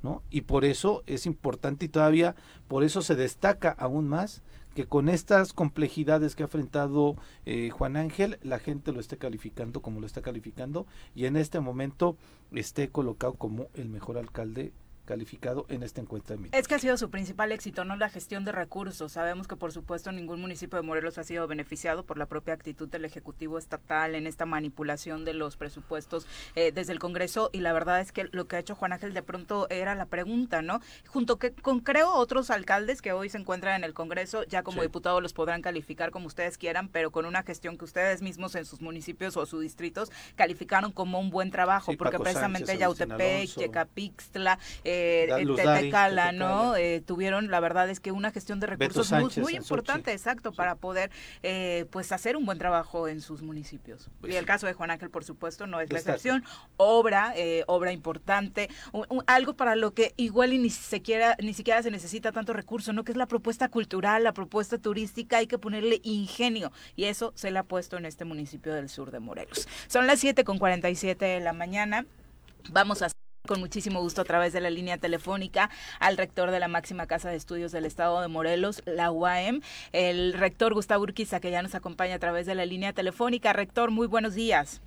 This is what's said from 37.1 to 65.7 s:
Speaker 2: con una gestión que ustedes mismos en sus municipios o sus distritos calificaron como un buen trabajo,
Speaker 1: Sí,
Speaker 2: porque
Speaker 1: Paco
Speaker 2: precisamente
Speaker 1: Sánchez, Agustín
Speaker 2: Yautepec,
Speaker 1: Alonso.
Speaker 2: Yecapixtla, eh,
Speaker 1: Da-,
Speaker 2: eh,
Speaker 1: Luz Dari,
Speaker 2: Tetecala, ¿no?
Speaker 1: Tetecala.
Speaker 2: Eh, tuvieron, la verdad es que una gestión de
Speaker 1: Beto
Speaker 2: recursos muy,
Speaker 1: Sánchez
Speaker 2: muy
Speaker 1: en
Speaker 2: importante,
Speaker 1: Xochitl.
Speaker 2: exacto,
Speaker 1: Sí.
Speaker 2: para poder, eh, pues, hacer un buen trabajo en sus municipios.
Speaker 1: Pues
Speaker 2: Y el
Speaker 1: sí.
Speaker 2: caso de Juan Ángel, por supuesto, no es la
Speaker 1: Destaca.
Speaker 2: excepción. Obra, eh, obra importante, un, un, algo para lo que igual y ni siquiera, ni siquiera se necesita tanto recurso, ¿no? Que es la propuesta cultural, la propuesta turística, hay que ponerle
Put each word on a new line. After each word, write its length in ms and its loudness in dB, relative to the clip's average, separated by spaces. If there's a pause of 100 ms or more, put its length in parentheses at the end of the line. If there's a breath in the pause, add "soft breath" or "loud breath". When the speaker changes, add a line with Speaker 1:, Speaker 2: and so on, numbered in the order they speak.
Speaker 2:
con 140 -2
una 180 -2
gestión 340 -10
que 60 -12
ustedes 380 0
mismos 340 -8
en 80 -4
sus 160 -16
municipios 560 -8
o 100 0
sus 180 -6
distritos 500 -6 (240 loud breath)
calificaron 560 2
como 260 -2
un 100 -2
buen 220 0
trabajo, 400 2
Speaker 1:
Sí, 60 -2
Speaker 2:
porque 160 0
Speaker 1:
Paco 100 -2
Speaker 2:
precisamente 440 0
Speaker 1:
Sánchez, 180 0
Agustín 240 2
Speaker 2:
Yautepec, 260 2
Speaker 1:
Alonso. 240 -4
Speaker 2:
Yecapixtla, 1000 -2 (260 loud breath)
eh, 80 0
Speaker 1:
Da-, 460 4
Speaker 2:
eh, 60 2
Speaker 1:
Luz 120 2
Dari, 220 6
Speaker 2:
Tetecala, 520 4
¿no? 420 2
Speaker 1:
Tetecala. 60 4
Speaker 2:
Eh, 220 2
tuvieron, 480 -2
la 100 4
verdad 300 4
es 100 -6
que 120 -6
una 180 -2
gestión 300 -6
de 80 -2
Speaker 1:
Beto 120 -6
Speaker 2:
recursos 320 2
muy, 100 6
Speaker 1:
Sánchez 220 0
Speaker 2:
muy 120 -2
Speaker 1:
en 80 -8
Speaker 2:
importante, 480 -2
Speaker 1:
Xochitl. 0 -
Speaker 2:
exacto, 400 -4
Speaker 1:
Sí. 60 -16
Speaker 2:
para 180 0
poder, 340 -2 (320 loud breath)
eh, 480 -2
pues, 220 -6
hacer 260 0
un 80 0
buen 140 -2
trabajo 480 0
en 120 -4
sus 220 -12
municipios. 720 -12 (100)
Speaker 1:
Pues 120 -6
Speaker 2:
Y 20 0
el 60 0
Speaker 1:
sí. 40 -6
Speaker 2:
caso 220 2
de 60 -2
Juan 180 -4
Ángel, 180 -6
por 140 -8
supuesto, 420 -8
no 160 -4
es 80 -4
la 60 -2
Speaker 1:
Destaca. 220 0
Speaker 2:
excepción. 260 0 (340 loud breath)
Obra, 580 6
eh, 300 2
obra 260 4
importante, 800 -2 (220 loud breath)
un, 180 -6
un, 160 0
algo 300 8
para 200 4
lo 200 2
que 200 4
igual 380 4
y 60 6
ni 100 4
siquiera, 720 2
ni 140 -2
siquiera 260 4
se 80 0
necesita 420 -4
tanto 220 -4
recurso, 400 -4
¿no? 100 -2
Que 100 -4
es 40 -2
la 80 2
propuesta 440 0
cultural, 540 2
la 100 4
propuesta 440 -2
turística, 600 0
hay 100 4
que 100 -2
ponerle 460 2